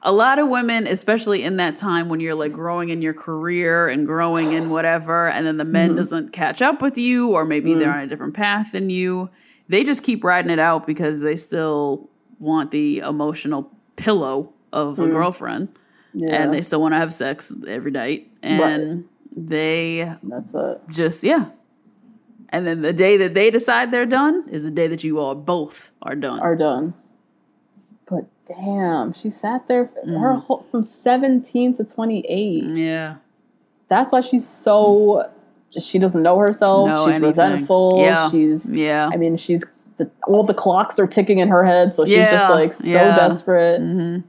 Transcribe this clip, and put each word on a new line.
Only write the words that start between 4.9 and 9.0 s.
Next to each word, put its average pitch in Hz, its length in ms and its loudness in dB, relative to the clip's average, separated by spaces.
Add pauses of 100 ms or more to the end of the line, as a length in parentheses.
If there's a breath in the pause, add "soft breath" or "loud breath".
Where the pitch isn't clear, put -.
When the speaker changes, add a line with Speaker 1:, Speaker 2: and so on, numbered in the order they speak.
Speaker 1:
and 160 180 -4
then 160 120 -2
the 151 80 -4
men 175 240 2
Speaker 2:
Mm-hmm. 165 80 0
Speaker 1:
doesn't 170 360 -6
catch - 300 -4
up 285 180 0
with 269 160 -2
you, 240 340 0
or 165 140 2
maybe 156 300 0
they're 156 140 2
Speaker 2:
Mm. 143 80 -2
Speaker 1:
on 143 60 -6
a 139 40 -10
different 151 280 -10
path 208 360 -2
than 190 180 -4
you, 185 420 -4 (380 soft breath)